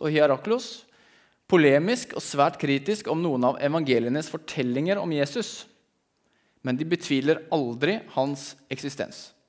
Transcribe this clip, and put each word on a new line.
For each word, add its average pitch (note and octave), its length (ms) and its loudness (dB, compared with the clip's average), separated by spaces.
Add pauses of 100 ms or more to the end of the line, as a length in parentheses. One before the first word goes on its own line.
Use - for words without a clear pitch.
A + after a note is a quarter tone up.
og D3+ 100 0
Hieraklos, D3+ 720 2 (640)
polemisk E3+ 720 4
og - 60 -8
svært D3 360 2
kritisk D3 520 -2
om D#3+ 120 -2
noen B2+ 200 0
av C3 180 2
evangelienes C#3+ 720 0
fortellinger D3+ 680 -4
om F3 160 -4
Jesus. C#3+ 480 -4 (960)
Men B2+ 160 -2
de D#3 120 -2
betviler D3+ 680 0
aldri D3 460 0 (120)
hans C#3 400 -2 (200)
eksistens. - 580 -8 (180)